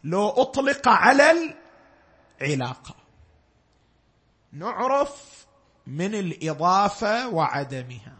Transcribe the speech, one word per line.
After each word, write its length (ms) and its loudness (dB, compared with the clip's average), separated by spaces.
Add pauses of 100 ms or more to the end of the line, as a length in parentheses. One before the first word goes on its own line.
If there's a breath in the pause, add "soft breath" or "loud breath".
لو 240 0
أطلق 600 0
على 640 6 (880)
العلاقة، 520 -6 (1600)
نعرف 580 -2 (760)
من 280 -4
الإضافة 1120 0
وعدمها. 920 -6